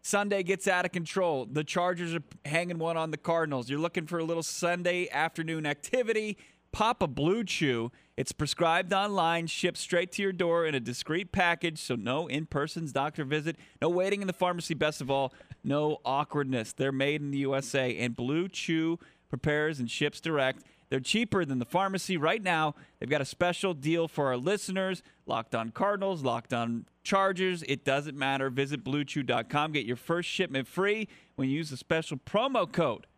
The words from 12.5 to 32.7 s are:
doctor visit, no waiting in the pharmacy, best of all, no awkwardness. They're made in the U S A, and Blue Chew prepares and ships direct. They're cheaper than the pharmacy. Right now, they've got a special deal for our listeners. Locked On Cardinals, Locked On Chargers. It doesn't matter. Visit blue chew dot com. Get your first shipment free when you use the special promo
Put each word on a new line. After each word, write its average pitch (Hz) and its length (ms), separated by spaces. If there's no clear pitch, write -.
doctor 147 320
visit, 151 320
no 151 80
waiting 190 320
in 196 60
the 180 80
pharmacy, 175 400
best 156 260
of 131 100
all, 135 220
no 147 400
awkwardness. 131 680
They're 135 180
made 143 300
in 143 80
the 139 80
U 135 160
S 135 200
A, 127 240
and 120 160
Blue 147 340
Chew 165 500
prepares 151 500
and 117 120
ships - 300
direct. 139 420
They're 135 100
cheaper 202 440
than 135 140
the 120 60
pharmacy. 190 520
Right 165 260
now, 160 320
they've - 120
got 147 100
a 135 60
special 175 480
deal 160 340
for 143 180
our 127 100
listeners. 190 680
Locked - 280
On 113 160
Cardinals, 196 540
Locked 117 280
On 117 340
Chargers. 185 600
It 135 200
doesn't 143 340
matter. 135 320
Visit 139 320
blue 143 220
chew 143 180
dot 117 260
com. 151 240
Get 135 140
your 120 100
first 170 320
shipment 139 380
free 208 420
when 135 120
you 135 80
use 160 140
the 131 60
special 160 400
promo 220 540